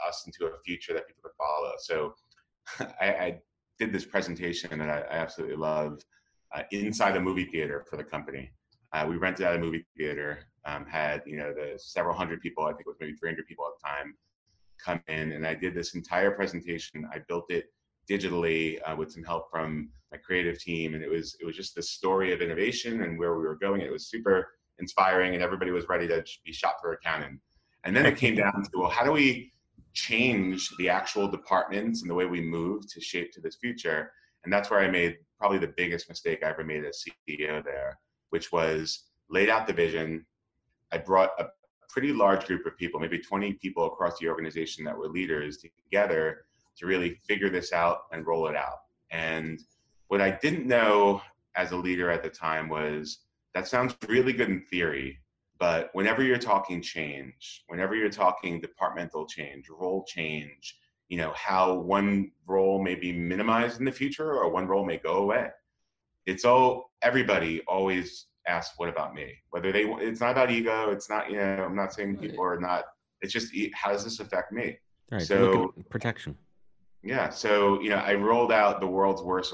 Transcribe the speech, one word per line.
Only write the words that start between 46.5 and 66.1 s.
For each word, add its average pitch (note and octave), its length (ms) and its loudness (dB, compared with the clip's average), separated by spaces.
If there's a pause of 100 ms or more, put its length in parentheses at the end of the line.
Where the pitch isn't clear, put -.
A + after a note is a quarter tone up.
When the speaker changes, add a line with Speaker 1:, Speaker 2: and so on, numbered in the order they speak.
Speaker 1:
to F2 80 -10
really F2+ 420 0
figure G2+ 220 0
this F2+ 240 -2
out E2+ 300 2 (100)
and E2 120 -10
roll E2 220 0
it D2+ 80 -4
out. C2 220 -4 (340)
And D#2+ 480 -4 (480)
what G2 140 4
I G2 100 6
didn't D3 340 -2
know G#2 560 6 (360)
as F2+ 160 -2
a F2+ 40 -2
leader F2+ 320 0
at E2+ 140 0
the E2 60 -6
time D#2+ 400 -4
was D2+ 560 -6 (280)
that F#2 140 -2
sounds B2+ 300 0 (100)
really B2+ 240 4
good A#2 180 0
in F#2+ 120 0
theory, C#2+ 580 -4 (400)
but E2 340 2
whenever A2 300 2
you're B2+ 140 4
talking G2 440 0
change, C#2+ 840 -10
whenever F#2 280 -2
you're G#2+ 140 0
talking F#2 520 0
departmental E2 640 -6
change, C#2 440 -12
role F#2 380 -4
change, D2+ 720 -8 (320)
you F2 80 -4
know, D#2 180 -2
how F#2 380 2
one G2 580 2 (140)
role F#2+ 360 4
may F#2 120 0
be F2+ 180 -4
minimized A2 680 0
in C3 60 -2
the C3+ 60 0
future C#3+ 440 -4
or A2+ 140 2
one F#2 180 0
role G2 180 2
may E2+ 120 -2
go D#2+ 180 0
away. G2+ 320 2 (800)